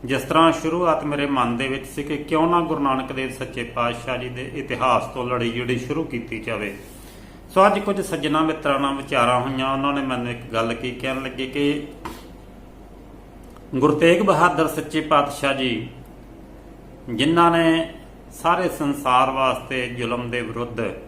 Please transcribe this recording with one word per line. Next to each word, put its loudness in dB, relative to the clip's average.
ਜਿਸ -2
ਤਰ੍ਹਾਂ 6
ਸ਼ੁਰੂਆਤ 0
ਮੇਰੇ 0
ਮਨ 2
ਦੇ -2
ਵਿੱਚ -4
ਸੀ -6
ਕਿ -2
ਕਿਉਂ 2
ਨਾ 4
ਗੁਰੂ -2
ਨਾਨਕ 0
ਦੇਵ -4
ਸੱਚੇ -6
ਪਾਤਸ਼ਾਹ -2
ਜੀ -6
ਦੇ -10
ਇਤਿਹਾਸ 2
ਤੋਂ -6
ਲੜੀ 0
ਜਿਹੜੀ -2
ਸ਼ੁਰੂ -4
ਕੀਤੀ -6
ਜਾਵੇ। -6
ਸੋ 8
ਅੱਜ 6
ਕੁਝ -2
ਸੱਜਣਾ 0
ਮਿੱਤਰਾਂ 2
ਨਾਲ 0
ਵਿਚਾਰਾਂ 2
ਹੋਈਆਂ, -2
ਉਹਨਾਂ 0
ਨੇ 0
ਮੈਨੂੰ -2
ਇੱਕ -8
ਗੱਲ 0
ਕੀ -4
ਕਹਿਣ -4
ਲੱਗੇ -6
ਕਿ 0
ਗੁਰੂ 4
ਤੇਗ 8
ਬਹਾਦਰ 4
ਸੱਚੇ -4
ਪਾਤਸ਼ਾਹ 2
ਜੀ -2
ਜਿਨ੍ਹਾਂ 2
ਨੇ 2
ਸਾਰੇ 0
ਸੰਸਾਰ 2
ਵਾਸਤੇ 0
ਜ਼ੁਲਮ -4
ਦੇ -2
ਵਿਰੁੱਧ -6